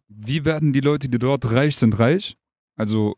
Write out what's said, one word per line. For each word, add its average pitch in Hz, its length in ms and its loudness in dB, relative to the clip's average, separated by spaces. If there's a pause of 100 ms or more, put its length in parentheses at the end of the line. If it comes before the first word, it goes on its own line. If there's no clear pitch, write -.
Wie 113 380 -6
werden 156 280 0
die 139 80 2
Leute, 143 260 0
die 120 120 -2
dort 127 320 0
reich 139 260 2
sind, 107 220 2
reich? 151 360 0 (400)
Also, 107 420 -2